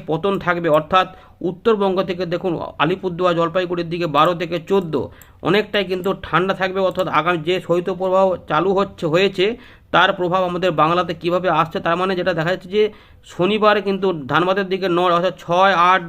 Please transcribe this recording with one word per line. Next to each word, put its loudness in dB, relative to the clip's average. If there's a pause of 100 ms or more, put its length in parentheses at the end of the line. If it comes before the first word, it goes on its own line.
পতন -2
থাকবে। -2
অর্থাৎ 2 (340)
উত্তরবঙ্গ 0
থেকে -4
দেখুন, -4 (200)
আলিপুরদুয়ার, 0
জলপাইগুড়ির -2
দিকে -4
বারো 2
থেকে -6
চোদ্দো, -2 (320)
অনেকটাই 0
কিন্তু -4
ঠান্ডা 0
থাকবে। -2
অর্থাৎ 0
আগামী 0
যে -2
শৈত্যপ্রবাহ 0 (140)
চালু 2
হচ্ছে, -2
হয়েছে, 0 (340)
তার 4
প্রভাব 0
আমাদের 0
বাংলাতে 2
কীভাবে -2
আসছে, 0
তার 0
মানে 0
যেটা 0
দেখা -2
যাচ্ছে -6
যে 0 (320)
শনিবার 2
কিন্তু -2 (200)
ধানবাদের 0
দিকে -2
ন, 2
অর্থাৎ 2
ছয়, 2
আট, 4